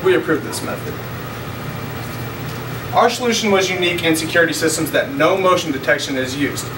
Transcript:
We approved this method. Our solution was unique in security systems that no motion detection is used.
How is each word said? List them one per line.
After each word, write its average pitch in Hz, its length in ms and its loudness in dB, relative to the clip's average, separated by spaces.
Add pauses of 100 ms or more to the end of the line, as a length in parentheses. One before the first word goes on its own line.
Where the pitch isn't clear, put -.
We 180 120 6
approved 156 280 0
this 117 180 -6
method. - 320 -6 (2000)
Our 240 160 6
solution 226 420 0
was 190 180 4
unique 175 340 0
in 165 140 4
security 165 340 2
systems 156 400 0
that - 220 0
no 165 240 4
motion 180 340 4
detection 139 460 0
is 127 180 -2
used. 135 320 -2 (100)